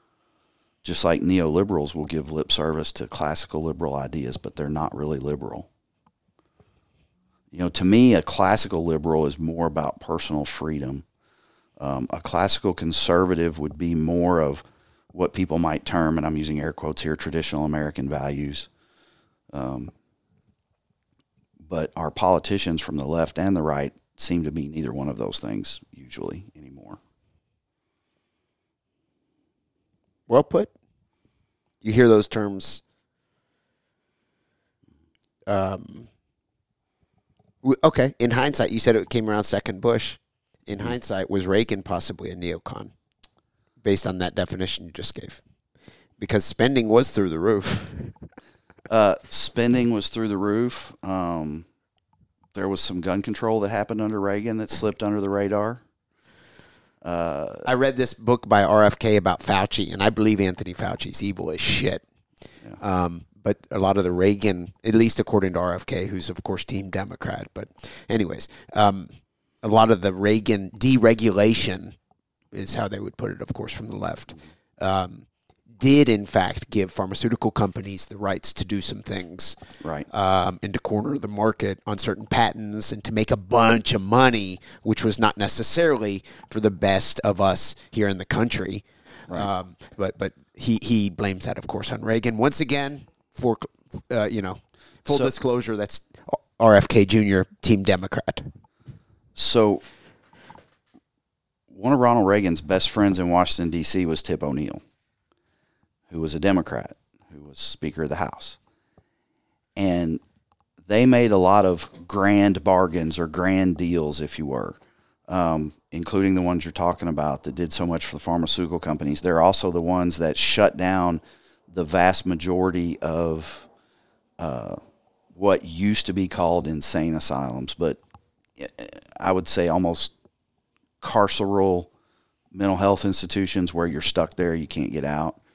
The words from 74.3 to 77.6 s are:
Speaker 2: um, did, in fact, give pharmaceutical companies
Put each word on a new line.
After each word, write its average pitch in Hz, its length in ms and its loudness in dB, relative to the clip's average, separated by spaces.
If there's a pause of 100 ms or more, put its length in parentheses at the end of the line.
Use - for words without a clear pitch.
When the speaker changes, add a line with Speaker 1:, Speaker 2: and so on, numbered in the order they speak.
Speaker 2:
um, 95 460 -4 (540)
did, 139 300 6
in 104 160 2
fact, - 460 -2
give 95 200 0
pharmaceutical 107 600 -2
companies 98 560 -4